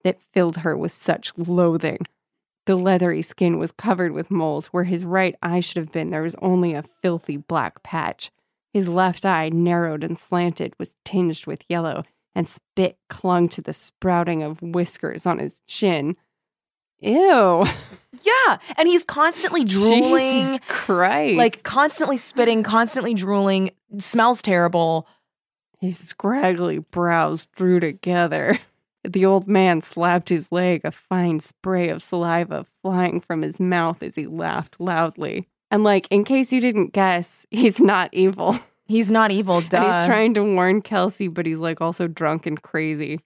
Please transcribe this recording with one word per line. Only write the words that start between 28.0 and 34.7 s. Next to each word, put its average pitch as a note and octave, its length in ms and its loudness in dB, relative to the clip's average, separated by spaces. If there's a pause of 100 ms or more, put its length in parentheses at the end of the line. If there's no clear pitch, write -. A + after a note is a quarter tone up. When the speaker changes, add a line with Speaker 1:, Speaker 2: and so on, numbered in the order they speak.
Speaker 1:
<laughs> - 40 -20 (400)
The F#3 200 2
old F#3+ 200 4
man F#3+ 340 4
slapped F3 480 0
his E3 220 -2
leg, F3+ 320 0
a D3+ 80 -4
fine F3 480 -2
spray F3+ 500 -4
of D#3+ 120 -6
saliva E3+ 640 -4 (160)
flying F3+ 400 -2
from D#3+ 220 -6
his D#3 160 -8
mouth E3+ 420 -2
as - 140 -10
he D3+ 100 -8
laughed D#3+ 540 -8